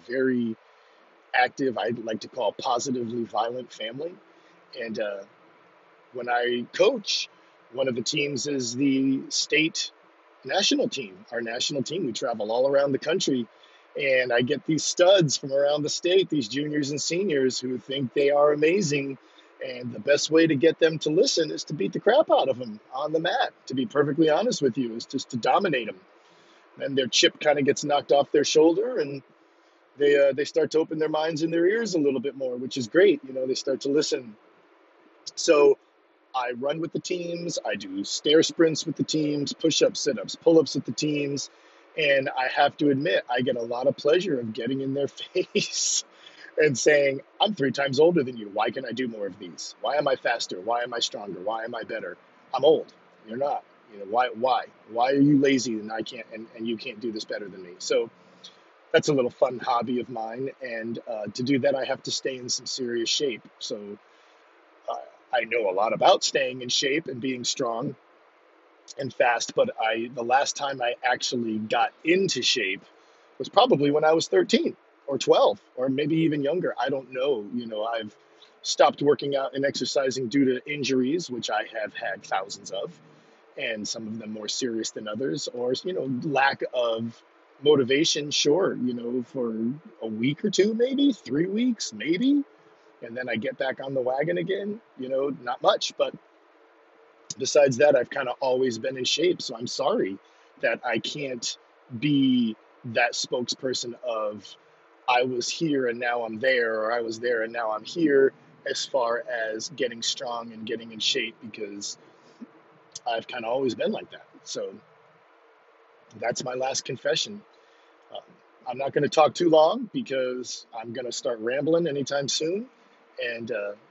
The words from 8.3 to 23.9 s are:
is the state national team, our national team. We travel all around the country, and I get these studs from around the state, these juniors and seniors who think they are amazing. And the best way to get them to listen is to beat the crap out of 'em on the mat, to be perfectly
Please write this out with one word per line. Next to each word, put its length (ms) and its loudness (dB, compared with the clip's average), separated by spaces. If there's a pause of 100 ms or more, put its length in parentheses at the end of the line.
is 280 -4
the 540 2
state 640 0 (520)
national 440 2
team, 440 -10
our 100 -6
national 400 -4
team. 240 -4
We 60 -4
travel 380 -4
all 180 2
around 240 2
the 60 2
country, 480 0 (540)
and 320 2
I 80 4
get 240 0
these 200 0
studs 520 6
from 160 -8
around 300 2
the 80 -2
state, 400 2
these 180 0
juniors 420 -2
and 120 -4
seniors 580 0
who 160 -4
think 380 -6
they 160 4
are 220 6
amazing. 640 2 (440)
And 300 -8
the 60 -12
best 320 2
way 160 8
to 80 4
get 240 4
them 220 4
to 100 -2
listen 400 2
is 140 -8
to 100 -8
beat 180 -2
the 80 -4
crap 300 4
out 180 4
of 120 0
'em 180 -12 (160)
on 180 -4
the 60 2
mat, 340 0 (140)
to 80 -8
be 120 0
perfectly 440 2